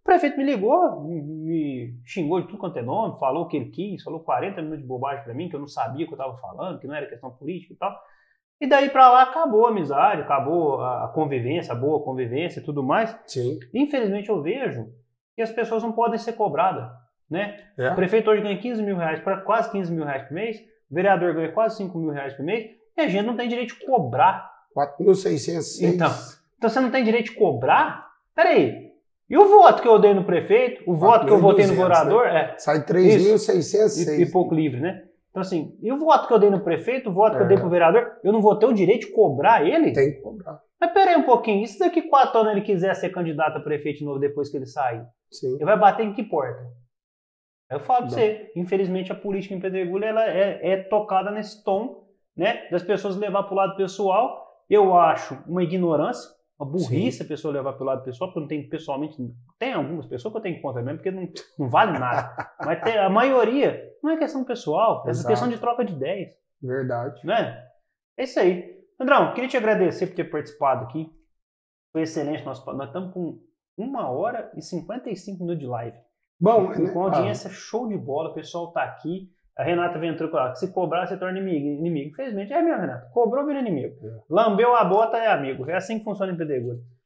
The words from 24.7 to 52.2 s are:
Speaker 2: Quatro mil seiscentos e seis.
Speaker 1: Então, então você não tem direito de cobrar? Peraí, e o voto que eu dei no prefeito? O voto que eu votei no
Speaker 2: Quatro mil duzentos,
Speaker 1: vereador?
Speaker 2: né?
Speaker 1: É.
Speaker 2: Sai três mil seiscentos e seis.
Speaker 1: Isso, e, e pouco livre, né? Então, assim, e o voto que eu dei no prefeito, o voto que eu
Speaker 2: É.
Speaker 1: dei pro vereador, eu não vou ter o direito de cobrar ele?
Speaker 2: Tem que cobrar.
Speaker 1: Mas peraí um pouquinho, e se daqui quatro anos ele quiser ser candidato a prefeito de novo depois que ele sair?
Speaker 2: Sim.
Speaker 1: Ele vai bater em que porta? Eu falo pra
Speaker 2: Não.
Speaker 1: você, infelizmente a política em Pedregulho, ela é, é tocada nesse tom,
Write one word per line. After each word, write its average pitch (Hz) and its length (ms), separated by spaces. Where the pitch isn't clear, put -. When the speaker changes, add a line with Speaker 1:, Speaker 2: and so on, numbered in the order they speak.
Speaker 2:
Quatro 143 280
mil 196 120
seiscentos 170 600
e - 40
seis. 175 160
Speaker 1:
Então, 165 160
então 233 100
você 220 120
não 254 100
tem 262 120
direito 226 280
de - 60
cobrar? 160 680
Peraí, 294 580
e 226 100
o 403 100
voto 392 320
que 240 80
eu 220 100
dei 202 140
no 190 120
prefeito? 202 640
O 175 80
voto 208 320
que - 60
eu 202 60
votei 196 280
no 185 80
Speaker 2:
Quatro 165 40
mil 185 100
duzentos, 160 220
Speaker 1:
vereador? 233 140
Speaker 2:
né? - 80
Speaker 1:
É. - 40
Speaker 2:
Sai 151 260
três 185 400
mil 208 140
seiscentos 202 580
e 165 80
seis. 143 40
Speaker 1:
Isso, 151 120
e, 175 40
e - 60
pouco 175 240
livre, 143 260
né? 180 220
Então, 190 100
assim, 175 400
e 214 100
o 277 80
voto 311 300
que 240 60
eu 220 40
dei 202 120
no 185 100
prefeito, 233 480
o 190 60
voto 208 220
que 233 60
eu 185 40
Speaker 2:
É. - 20
Speaker 1:
dei 190 80
pro 185 140
vereador, 175 520
eu 190 80
não 220 120
vou 202 160
ter 220 80
o 262 80
direito 196 320
de - 60
cobrar 170 540
ele? 277 260
Speaker 2:
Tem 139 200
que - 80
cobrar. 196 400
Speaker 1:
Mas 339 140
peraí 370 240
um 277 60
pouquinho, 226 420
e - 20
se - 120
daqui 339 240
quatro 254 380
anos 214 120
ele 196 80
quiser 190 340
ser - 140
candidato 156 480
a 143 40
prefeito 147 400
de 147 40
novo 143 140
depois 143 320
que 147 80
ele 131 80
sair? 123 360
Speaker 2:
Sim. 127 240
Speaker 1:
Ele 147 100
vai 190 140
bater 202 260
em 208 80
que 240 100
porta? 131 380
Eu 143 80
falo 247 260
pra - 0
Speaker 2:
Não. 240 40
Speaker 1:
você, 214 440
infelizmente 185 580
a - 20
política 196 400
em 180 60
Pedregulho, 185 440
ela 220 200
é, 185 480
é 190 120
tocada 202 460
nesse 214 340
tom, 208 420